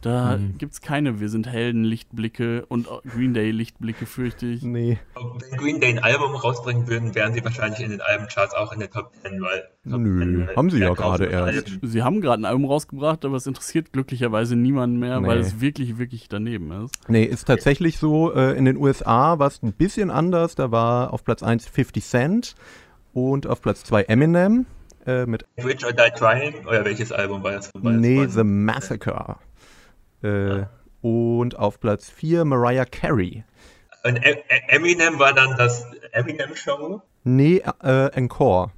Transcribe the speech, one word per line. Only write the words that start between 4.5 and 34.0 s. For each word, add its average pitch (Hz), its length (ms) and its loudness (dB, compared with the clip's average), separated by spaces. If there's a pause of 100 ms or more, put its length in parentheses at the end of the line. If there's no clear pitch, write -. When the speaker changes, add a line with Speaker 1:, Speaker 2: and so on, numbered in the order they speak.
Speaker 2:
Nee. 120 360 -2 (180)
Speaker 3:
Wenn 123 420 -12
Green 147 220 -2
Day 127 100 2
ein 120 80 0
Album 135 380 0
rausbringen 120 500 -2
würden, 113 300 -4
wären 110 180 0
sie 117 80 -4
wahrscheinlich 110 380 -4
in 110 100 -6
den 101 100 -8
Albencharts 101 540 -2
auch 107 180 -4
in 107 80 -10
den 98 100 -8
Top 104 200 -10 (120)
Ten, 98 200 -10
weil 92 200 -4 (280)
Top 120 100 -4
Speaker 2:
Nö, 95 200 2
Speaker 3:
Ten, 90 260 0
weil - 100 -8
Speaker 2:
haben 156 140 2
sie 156 80 2
ja 95 100 4
Speaker 3:
Ten 90 80 2
Speaker 2:
gerade 92 460 0
Speaker 3:
Alben. 90 140 -2
Speaker 2:
erst. 98 260 -8
Speaker 1:
Sie 113 220 -2
haben 185 160 0
gerade 110 220 0
ein - 20 -6
Album 127 220 0
rausgebracht, 147 580 -2
aber 139 120 -2
es 127 120 -6
interessiert - 440 -6
glücklicherweise 120 640 0
niemanden 123 460 2
mehr, 123 240 -2
weil 117 160 4
Speaker 2:
Nee. - 60 0
Speaker 1:
es 101 140 -4
wirklich, 131 380 -4
wirklich 123 300 -8
daneben 104 420 -6 (140)
ist. 131 80 -12 (160)
Speaker 2:
Nee, 113 160 6
ist - 220 -4
tatsächlich 143 520 2
so. 156 340 2
Äh, 135 240 4
in 131 80 2
den 131 120 4
U 139 100 0
S 135 180 2
A 139 360 4
war's 139 240 0
ein 107 80 -2
bisschen 196 380 0
anders. 165 440 0
Da 131 160 -2
war 117 420 0
auf - 120 -8
Platz - 180 -2
eins 117 240 0
fifty - 360 -2
Cent 160 520 0 (580)
und 131 360 0
auf 120 120 -2
Platz - 220 -2
zwei 107 220 4
Eminem, 175 640 6 (380)
äh, 127 220 -2
mit 117 200 -6 (180)
Speaker 3:
Rich 131 200 -2
or 120 80 0
Die 117 240 6
Trying? 131 500 2
Oder 107 180 2
welches 104 260 -4
Album 98 320 -4
war 98 100 -4
das? 101 220 -10
War 117 180 -2
das 113 80 4
Speaker 2:
Nee, 123 180 4
Speaker 3:
von 139 100 2
Speaker 2:
The 113 160 2
Massacre. 107 920 -2 (840)
Äh, 104 60 -4 (340)
Speaker 3:
Ah. 98 80 -10 (320)
Speaker 2:
und 117 560 0
auf 104 200 -2
Platz 107 300 -2
vier 165 380 0
Mariah 123 400 2
Carey. - 580 -2 (580)